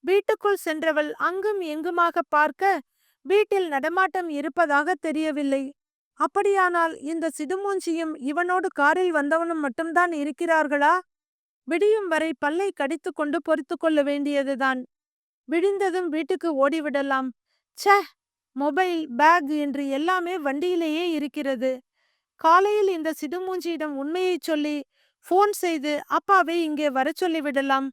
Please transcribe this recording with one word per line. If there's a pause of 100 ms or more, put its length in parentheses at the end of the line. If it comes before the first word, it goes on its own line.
வீட்டுக்குள்
சென்றவள்
அங்கும்
எங்குமாக (100)
பார்க்க, (420)
வீட்டில்
நடமாட்டம்
இருப்பதாக
தெரியவில்லை. (440)
அப்படியானால்
இந்த
சிடுமூஞ்சியும்
இவனோடு
காரில்
வந்தவனும்
மட்டும்தான்
இருக்கிறார்களா? (640)
விடியும்
வரை
பல்லை
கடித்துக்கொண்டு
பொறுத்து
கொள்ள
வேண்டியதுதான். (680)
விடிந்ததும்
வீட்டுக்கு
ஓடிவிடலாம். (560)
ச்சே, (520)
மொபைல்,
பேக்
என்று
எல்லாமே
வண்டியிலேயே
இருக்கிறது. (540)
காலையில்
இந்த
சிடுமூஞ்சியிடம்
உண்மையைச்
சொல்லி, (440)
போன்
செய்து
அப்பாவை
இங்கே
வரச்
சொல்லிவிடலாம்.